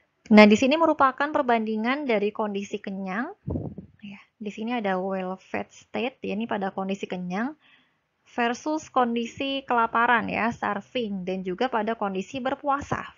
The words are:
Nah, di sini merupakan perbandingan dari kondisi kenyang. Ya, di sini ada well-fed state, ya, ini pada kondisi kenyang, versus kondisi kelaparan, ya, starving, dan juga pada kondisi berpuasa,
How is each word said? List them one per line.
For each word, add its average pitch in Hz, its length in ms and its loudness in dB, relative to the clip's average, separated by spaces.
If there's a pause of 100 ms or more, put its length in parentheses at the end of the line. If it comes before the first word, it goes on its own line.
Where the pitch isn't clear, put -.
(300)
Nah, 214 160 12
di 208 100 10
sini 262 220 4
merupakan 294 540 2
perbandingan 240 760 0
dari 214 240 0
kondisi 208 480 -6
kenyang. 196 560 -6 (680)
Ya, 202 220 -18 (160)
di 208 160 -10
sini 233 240 -6
ada 190 240 -2
well-fed 190 720 -6
state, - 480 -8
ya, 196 160 -6
ini 226 80 -4
pada 202 240 -4
kondisi 196 400 -6
kenyang, 190 480 -6 (720)
versus 247 640 -4
kondisi 254 720 -2
kelaparan, 233 640 2
ya, 208 240 -2
starving, 202 720 -6
dan 185 160 -4
juga 185 240 -2
pada 226 320 -2
kondisi 190 400 -4
berpuasa, 269 800 -4